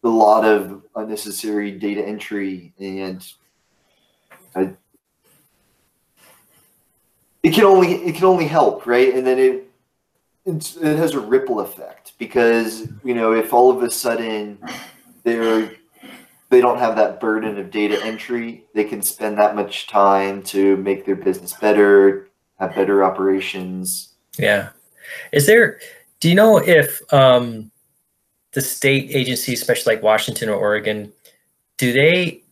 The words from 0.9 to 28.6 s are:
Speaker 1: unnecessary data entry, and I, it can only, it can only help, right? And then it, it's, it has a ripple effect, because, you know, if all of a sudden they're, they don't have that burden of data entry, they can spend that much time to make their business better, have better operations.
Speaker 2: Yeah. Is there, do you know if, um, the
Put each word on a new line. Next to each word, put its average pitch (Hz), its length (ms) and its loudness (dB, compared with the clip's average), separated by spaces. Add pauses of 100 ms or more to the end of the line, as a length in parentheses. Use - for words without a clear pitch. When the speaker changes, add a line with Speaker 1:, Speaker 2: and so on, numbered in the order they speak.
Speaker 1:
unnecessary 104 760 -8
data 101 340 -6
entry, 98 720 -10
and 95 480 -12 (1300)
I, 95 200 -4 (2750)
it 320 120 2
can 214 100 6
only, 185 300 6 (100)
it 165 100 -4
can 170 100 -2
only 175 220 2
help, 156 400 0
right? 127 280 2
And 131 120 -2
then 127 120 2
it, 131 240 2 (840)
it's, 165 300 -8
it 156 200 -2
has 156 180 -2
a 135 60 -4
ripple 123 380 -2
effect, - 600 -12
because, 113 680 0 (160)
you 123 120 -4
know, 113 180 0
if 113 200 -2
all 123 160 6
of 123 140 2
a 117 80 -2
sudden 110 680 -6 (680)
they're, 113 480 0 (760)
they 123 100 6
don't 123 180 2
have 113 160 0
that - 240 0
burden 107 400 -4
of 92 140 -12
data 104 320 -2
entry, 117 680 -8
they 104 120 -2
can 104 180 -8
spend 104 360 -6
that 104 180 2
much 101 320 -8
time 98 560 2
to 98 320 2
make 95 280 -4
their 98 120 -2
business - 380 -6
better, 101 760 4 (320)
have 92 160 -6
better 98 260 2
operations. 92 1120 -4 (240)
Speaker 2:
Yeah. 104 300 0 (640)
Is 143 140 2
there, 220 340 4 (400)
do 160 80 0
you 175 80 4
know 214 220 6
if, - 440 2 (100)
um, 123 600 2 (800)
the 139 80 -4